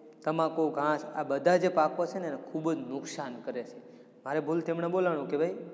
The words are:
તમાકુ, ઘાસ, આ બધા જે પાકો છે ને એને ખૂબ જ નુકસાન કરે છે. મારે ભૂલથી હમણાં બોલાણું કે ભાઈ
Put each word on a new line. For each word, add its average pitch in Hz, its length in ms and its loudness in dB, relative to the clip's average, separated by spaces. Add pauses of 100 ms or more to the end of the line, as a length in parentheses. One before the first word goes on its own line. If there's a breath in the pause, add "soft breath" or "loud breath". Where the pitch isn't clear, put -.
(240)
તમાકુ, 160 460 2
ઘાસ, 147 360 0 (100)
આ 156 80 -2
બધા 139 340 4
જે 180 100 4
પાકો 160 380 2
છે 196 140 -6
ને 175 80 -6
એને 139 100 -6 (140)
ખૂબ 160 220 0
જ 147 40 -2
નુકસાન 131 580 -8 (100)
કરે 123 180 -4
છે. - 140 -14 (480 loud breath)
મારે 143 140 0
ભૂલથી 160 320 0
હમણાં 170 200 0
બોલાણું 170 380 2
કે 143 80 0
ભાઈ 175 180 2 (180)